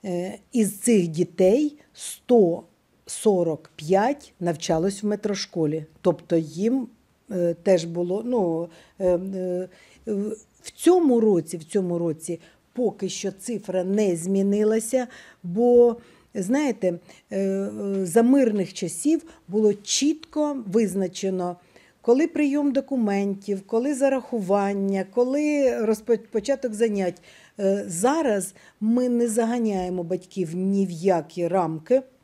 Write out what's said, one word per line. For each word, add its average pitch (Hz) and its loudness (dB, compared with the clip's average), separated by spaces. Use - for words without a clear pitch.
Е, 180 -4
із 208 0
цих 208 4
дітей 185 2
сто - 2
сорок 175 -2
п'ять 196 0
навчалось 170 -2
в 214 -2
метрошколі. 185 -4
Тобто 170 0
їм, 202 -2
е, 175 -2
теж 180 4
було, 175 -4
ну, 170 -2
е, 190 0
е, 185 -2
в - -18
цьому 330 4
році, 190 2
в 160 -12
цьому 175 -2
році 165 -6
поки 208 -4
що 190 -8
цифра 196 -6
не 196 0
змінилася, 208 0
бо, 240 4
знаєте, 202 -2
е, 196 -6
е, 196 -4
за 185 2
мирних 233 2
часів 294 -2
було 208 2
чітко 294 -2
визначено, 185 -2
коли 269 4
прийом 294 0
документів, 202 -2
коли 247 -2
зарахування, 202 0
коли 269 0
розпо-, 220 -2
початок 240 -4
занять. 202 -2
Е, 202 0
зараз 208 0
ми 240 0
не 240 0
заганяємо 214 -2
батьків 180 -6
ні 196 0
в 175 -6
які 170 -2
рамки. 170 0